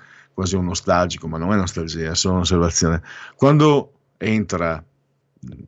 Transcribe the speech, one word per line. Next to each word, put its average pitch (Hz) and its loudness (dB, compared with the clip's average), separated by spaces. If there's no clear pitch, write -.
quasi 95 -4
un 90 0
nostalgico, 87 0
ma 80 -8
non 87 -2
è 107 2
nostalgia, 82 -4
è 87 -6
solo 92 0
un'osservazione. 85 2
Quando 147 4
entra, 87 -2